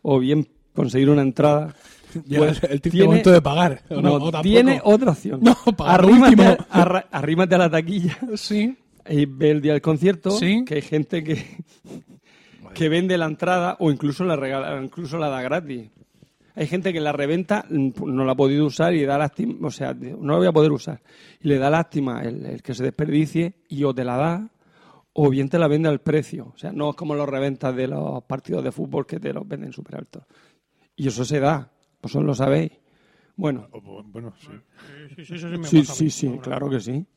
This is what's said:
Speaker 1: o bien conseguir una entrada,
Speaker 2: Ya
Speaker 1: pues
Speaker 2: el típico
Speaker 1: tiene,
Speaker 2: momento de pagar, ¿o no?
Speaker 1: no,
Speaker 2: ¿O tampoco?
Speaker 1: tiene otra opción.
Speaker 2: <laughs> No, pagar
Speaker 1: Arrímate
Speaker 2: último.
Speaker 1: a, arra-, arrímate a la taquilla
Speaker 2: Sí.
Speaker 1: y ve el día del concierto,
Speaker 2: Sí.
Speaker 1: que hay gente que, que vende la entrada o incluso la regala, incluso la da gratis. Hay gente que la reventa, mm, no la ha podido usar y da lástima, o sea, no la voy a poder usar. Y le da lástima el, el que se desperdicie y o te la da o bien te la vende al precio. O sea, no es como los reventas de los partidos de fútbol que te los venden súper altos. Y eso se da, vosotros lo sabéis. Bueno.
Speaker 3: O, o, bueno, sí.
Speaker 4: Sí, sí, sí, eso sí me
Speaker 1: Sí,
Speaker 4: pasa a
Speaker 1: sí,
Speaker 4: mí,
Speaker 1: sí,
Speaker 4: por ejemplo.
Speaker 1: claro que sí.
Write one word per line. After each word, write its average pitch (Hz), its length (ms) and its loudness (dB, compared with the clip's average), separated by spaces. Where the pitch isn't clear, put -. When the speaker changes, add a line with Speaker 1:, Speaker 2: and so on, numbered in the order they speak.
Speaker 1:
o 135 180 2
bien 143 260 0
conseguir 135 360 2
una 147 120 4
entrada, 147 520 0
Speaker 2:
Ya 143 140 -2
Speaker 1:
pues 151 240 2
Speaker 2:
el 143 180 -2
típico 170 100 -2
Speaker 1:
tiene, 185 140 6
Speaker 2:
momento 175 260 6
de 170 100 10
pagar, 147 460 0
¿o 165 80 -8
no? 139 60 -2
Speaker 1:
no, 143 140 4
Speaker 2:
¿O - 20 0
tampoco? 156 120 -4
Speaker 1:
tiene 247 420 4
otra 214 280 4
opción. - 280 -6
Speaker 2:
<laughs> - 20 2
No, 233 120 8
pagar 180 280 4
Speaker 1:
Arrímate 240 380 10
Speaker 2:
último. 190 140 8
Speaker 1:
a, 180 140 4
arra-, 180 280 0
arrímate 165 440 0
a 180 40 4
la 170 120 4
taquilla 170 460 -2
Speaker 2:
Sí. 214 400 -4
Speaker 1:
y 147 180 2
ve 135 240 0
el 151 120 2
día 151 100 0
del 143 100 0
concierto, 170 480 0
Speaker 2:
Sí. 208 340 0
Speaker 1:
que 240 120 -8
hay 139 60 -4
gente 156 420 -4
que, 147 200 -4
que 160 160 -2
vende 180 300 0
la 165 80 -2
entrada 180 540 -2
o 160 100 2
incluso 143 340 -4
la 165 120 0
regala, 135 440 -6
incluso 151 380 -10
la 151 100 -4
da 131 140 -6
gratis. 131 480 -8
Hay 151 120 -6
gente 180 260 -4
que 165 80 -4
la 151 120 -2
reventa, 165 580 -2
mm, 135 200 0
no 131 220 -2
la 131 60 0
ha 131 40 0
podido 143 300 2
usar 160 280 0
y 147 120 0
da 139 100 -2
lástima, 151 520 -4
o - 20 -6
sea, 131 240 -8
no 139 380 -8
la 165 40 2
voy 180 100 2
a 175 60 2
poder 156 180 4
usar. - 300 -6
Y 147 80 -4
le 143 80 2
da 135 140 0
lástima 143 520 -2
el, 117 220 -10
el - 180 -12
que 127 120 -10
se 123 100 -8
desperdicie 151 680 -2
y 143 140 -4
o 135 100 -2
te 127 100 -6
la 123 140 -4
da 170 320 -4
o 147 160 2
bien 135 180 -2
te 170 100 -2
la 165 80 2
vende 156 220 0
al 143 120 -2
precio. 151 540 -6
O - 40 -20
sea, - 140 -12
no 147 180 -4
es - 60 -12
como 151 180 -8
los 147 120 -4
reventas 135 480 -4
de 131 140 -4
los 143 360 -8
partidos 139 400 -8
de 131 80 -6
fútbol 139 340 -8
que - 120 -10
te 143 140 -8
los - 160 -12
venden 139 240 -12
súper - 240 -18
altos. - 280 -18
Y 135 140 -6
eso 123 160 -6
se 139 160 -4
da, 139 300 -2
vosotros 147 240 -4
lo 143 80 -2
sabéis. 143 380 -2
Bueno. 139 380 -6
Speaker 3:
O, 113 60 -18
o, 101 240 -20
bueno, 107 360 -20
sí. 147 100 -20
Speaker 4:
Sí, 143 680 -20
sí, 165 80 -20
sí, 165 120 -16
eso 170 140 -12
sí 175 80 -8
me 160 80 -8
Speaker 1:
Sí, 160 140 6
Speaker 4:
pasa 143 120 -2
a - 40 -12
Speaker 1:
sí, 156 80 -2
Speaker 4:
mí, 147 60 -2
Speaker 1:
sí, - 160 -6
Speaker 4:
por 123 80 -4
ejemplo. 131 160 -12
Speaker 1:
claro 135 200 -6
que 131 100 -4
sí. 127 260 -8